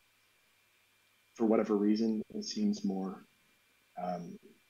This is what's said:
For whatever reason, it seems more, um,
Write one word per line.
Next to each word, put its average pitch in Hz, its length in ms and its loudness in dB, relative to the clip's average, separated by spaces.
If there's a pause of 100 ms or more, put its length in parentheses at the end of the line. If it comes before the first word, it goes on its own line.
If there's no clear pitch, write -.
(1300)
For 120 120 0
whatever 110 300 4
reason, 104 460 2 (120)
it 104 100 -8
seems 104 400 -2
more, 95 400 -4 (760)
um, 90 380 -6 (320)